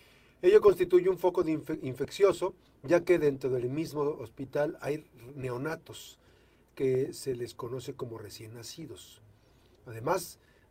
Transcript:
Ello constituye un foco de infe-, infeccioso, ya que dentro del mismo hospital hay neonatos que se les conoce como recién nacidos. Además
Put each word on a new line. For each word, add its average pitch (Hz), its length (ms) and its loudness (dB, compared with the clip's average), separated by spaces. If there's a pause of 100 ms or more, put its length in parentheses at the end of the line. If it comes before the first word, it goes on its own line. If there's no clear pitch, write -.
(420)
Ello 202 180 10
constituye 180 480 6
un 185 100 0
foco 180 240 2
de 160 100 0
infe-, 156 300 -6
infeccioso, 147 720 0 (280)
ya 170 220 2
que 175 140 4
dentro 143 320 0
del 123 180 -2
mismo 147 340 -4
hospital 143 800 -4
hay 143 240 -6 (300)
neonatos 131 840 -8 (560)
que 135 380 0
se - 220 -6
les 120 200 -10
conoce 131 400 -10
como 113 240 -10
recién 107 360 -16
nacidos. - 640 -16 (680)
Además 139 520 -4 (320)